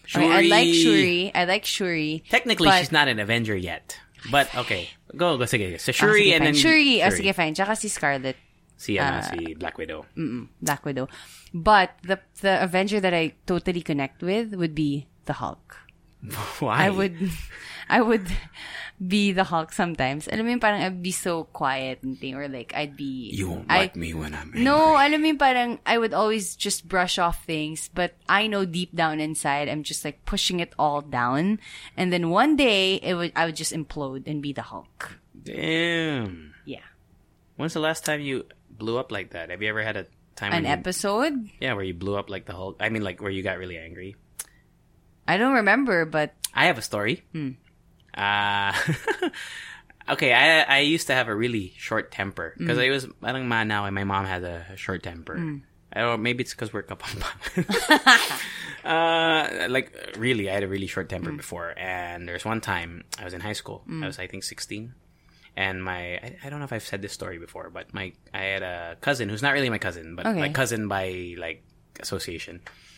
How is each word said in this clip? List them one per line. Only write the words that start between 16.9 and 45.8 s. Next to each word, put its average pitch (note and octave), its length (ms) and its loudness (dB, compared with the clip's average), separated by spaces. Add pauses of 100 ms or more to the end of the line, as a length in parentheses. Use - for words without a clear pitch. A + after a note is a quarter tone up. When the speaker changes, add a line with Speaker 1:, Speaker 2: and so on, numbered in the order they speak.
Speaker 1:
would, F#3+ 240 0 (420)
<laughs> - 320 -16
I A3 140 6
would A3 240 4 (720)
be G3+ 320 4
the F#3 140 2
Hulk E3 280 -2
sometimes. D#3 540 0
Alam A3 200 -2
mo A#3+ 40 0
yung A#3+ 100 0
parang G#3 220 2
I'd F#3 240 -2
be F#3 60 -2
so E3 320 -2 (100)
quiet C3 480 -2
and C3 160 -6
thing, C3 160 -8
or, C#3 140 -8
like, B2+ 260 -12
I'd C#3+ 220 -4
be C3 360 -8
Speaker 2:
You F#2+ 180 -4
won't E2+ 200 -8
Speaker 1:
I F3 160 6
Speaker 2:
like F#3 80 -10
me E2+ 180 -6
when D#2 220 -6
I'm - 220 -10
Speaker 1:
No, D4 420 6
Speaker 2:
angry. C#4 80 8
Speaker 1:
alam D4+ 160 4
mo D#4 60 4
yung D4+ 100 2
parang B3 480 4
I A3+ 100 4
would A3+ 160 0
always G#3+ 440 0
just F#3+ 320 -4
brush F3+ 280 2
off E3+ 300 0
things, D#3 480 -4
but F3 200 -2 (140)
I G3+ 200 4
know G3+ 180 0
deep F3 300 -4
down D#3 240 2
inside, D3 480 0
I'm D3+ 160 -4
just, - 200 -8
like, D3 220 -10
pushing F3+ 320 0
it E3+ 220 -4
all D3 200 2
down. C#3+ 600 0 (360)
And F3+ 160 0
then F3 160 2
one B3+ 280 6
day, G3 400 4
it - 180 -2
would, E3+ 220 -2
I E3 100 2
would D#3+ 100 -4
just D#3+ 160 -4
implode C3+ 540 -6
and D3+ 160 -4
be C#3+ 100 -6
the A#2 140 -8
Hulk. - 540 -16 (200)
Speaker 2:
Damn. D3+ 1120 -2 (100)
Speaker 1:
Yeah. C3+ 180 -12 (760)
Speaker 2:
When's D#3+ 180 -4
the D#3+ 60 -2
last D#3 240 0
time D3+ 160 0
you C#3 260 -4 (240)
blew A2 280 -4
up C3 140 -6
like F#2+ 180 -6
that? E2 200 -10
Have F2+ 120 -8
you G#2+ 60 -2
ever G#2+ 140 -2
had G#2+ 140 -4
a F#2 100 -6 (300)
time G2+ 160 -4
Speaker 1:
An E3+ 120 0
Speaker 2:
when - 0 -
you C3 80 -2
Speaker 1:
episode? G#3+ 800 -2 (100)
Speaker 2:
Yeah, B2+ 140 -2
where G2 100 -4
you F#2 100 -4
blew F#2+ 220 -4
up G2+ 140 -6
like F#2+ 160 -10
the G#2+ 80 -12
Hulk. F#2 260 -10
I G#2+ 80 0
mean, A2 160 -2
like, F#2 180 -6
where G2+ 80 -4
you F#2+ 120 -4
got F#2+ 160 -2
really F2+ 200 -10
angry. F2 380 -14 (1120)
Speaker 1:
I E3+ 100 4
don't C4 160 4
remember, G#3+ 500 4